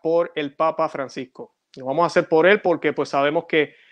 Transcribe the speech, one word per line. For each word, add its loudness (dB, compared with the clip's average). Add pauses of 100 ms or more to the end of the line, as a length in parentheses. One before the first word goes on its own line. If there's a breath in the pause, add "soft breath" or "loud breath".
por 0
el -8
Papa -2
Francisco. -12 (200)
Lo -16
vamos 0
a 2
hacer 2
por 4
él 6
porque, 0
pues, -6
sabemos -2
que -2 (160 soft breath)